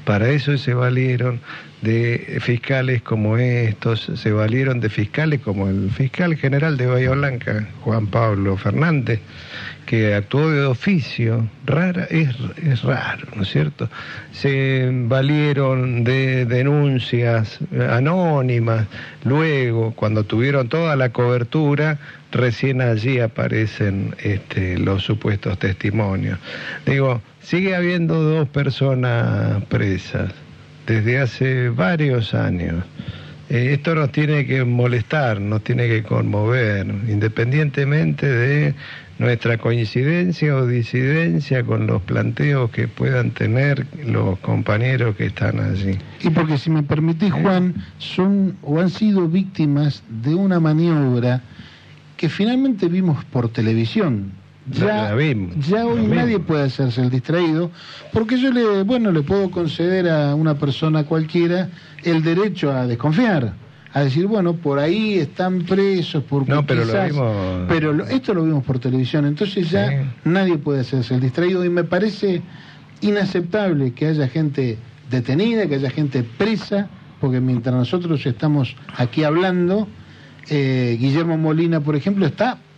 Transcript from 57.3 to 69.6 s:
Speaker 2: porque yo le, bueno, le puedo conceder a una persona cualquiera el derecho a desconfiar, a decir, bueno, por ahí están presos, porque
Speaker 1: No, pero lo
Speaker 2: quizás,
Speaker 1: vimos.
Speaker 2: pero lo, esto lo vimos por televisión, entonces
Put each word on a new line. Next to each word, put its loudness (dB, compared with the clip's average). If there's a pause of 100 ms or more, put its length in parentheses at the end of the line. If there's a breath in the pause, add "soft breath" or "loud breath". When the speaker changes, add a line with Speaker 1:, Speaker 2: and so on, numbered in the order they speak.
Speaker 2:
porque 0
yo 2
le, 2
bueno, 2
le 2
puedo 0
conceder 0
a 2
una 2
persona 0
cualquiera 0 (340 loud breath)
el 2
derecho 0
a 0
desconfiar, 2 (400 loud breath)
a 0
decir, 2
bueno, 2
por 0
ahí 0
están -2
presos, 0
porque 0
Speaker 1:
No, 2
pero 2
lo 0
Speaker 2:
quizás, 0
Speaker 1:
vimos. 0 (340)
Speaker 2:
pero 2
lo, 0
esto -2
lo 0
vimos 0
por -2
televisión, 0
entonces -2